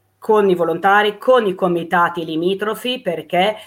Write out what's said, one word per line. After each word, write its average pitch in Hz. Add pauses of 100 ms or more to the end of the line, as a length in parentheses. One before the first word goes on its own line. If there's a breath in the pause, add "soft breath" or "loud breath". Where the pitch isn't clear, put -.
(180)
con 208
i 180
volontari, 196
con 247
i 185
comitati 170
limitrofi, 196
perché 180 (100)